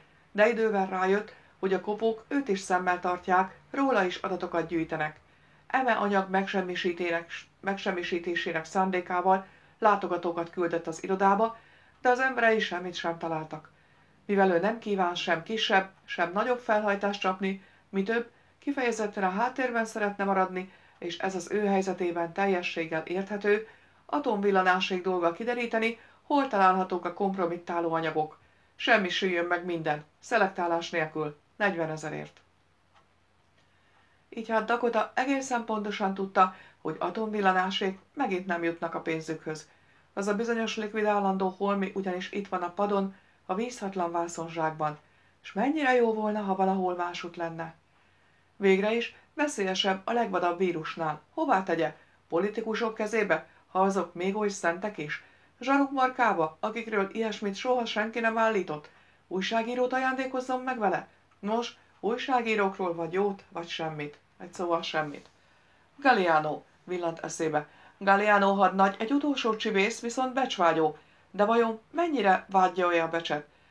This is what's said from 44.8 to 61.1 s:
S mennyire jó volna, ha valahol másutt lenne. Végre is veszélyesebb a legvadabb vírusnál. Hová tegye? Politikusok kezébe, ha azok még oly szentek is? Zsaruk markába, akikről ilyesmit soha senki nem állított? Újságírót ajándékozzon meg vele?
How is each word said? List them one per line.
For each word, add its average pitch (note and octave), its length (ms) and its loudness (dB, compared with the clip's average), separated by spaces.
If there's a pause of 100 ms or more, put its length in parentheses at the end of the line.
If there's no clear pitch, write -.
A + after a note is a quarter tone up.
S - 120 -18
mennyire B3+ 420 2
jó A#3 180 4
volna, G#3+ 280 -2
ha G3 140 0
valahol F#3+ 400 2
másutt F3 400 -6
lenne. E3 400 -8 (800)
Végre G3 380 4
is A#3 220 -4 (180)
veszélyesebb F#3+ 680 0
a - 80 -4
legvadabb F#3 460 0
vírusnál. D#3+ 640 -2 (120)
Hová B3+ 300 0
tegye? D#3+ 320 0 (340)
Politikusok G#3+ 640 -2
kezébe, G#3 540 0 (200)
ha - 120 -2
azok G3 340 2
még F#3 240 -2
oly G#3+ 100 0
szentek G3 500 -2
is? D3+ 260 -8 (360)
Zsaruk C#4 320 2
markába, A#3+ 680 2
akikről A3 520 -2
ilyesmit G#3+ 440 -4
soha B3 300 0
senki A3+ 340 -2
nem A3+ 180 0
állított? G3 520 0 (380)
Újságírót A3+ 640 -2
ajándékozzon C4 680 -2
meg B3+ 180 -6
vele? F#3+ 280 0 (320)